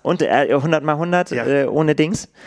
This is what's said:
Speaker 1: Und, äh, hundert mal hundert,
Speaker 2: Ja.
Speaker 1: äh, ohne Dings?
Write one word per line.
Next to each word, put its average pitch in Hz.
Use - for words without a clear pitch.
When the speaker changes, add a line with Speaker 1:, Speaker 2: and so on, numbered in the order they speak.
Speaker 1:
Und, 165
äh, 131
hundert 147
mal 151
hundert, 175
Speaker 2:
Ja. 117
Speaker 1:
äh, 139
ohne 151
Dings? 156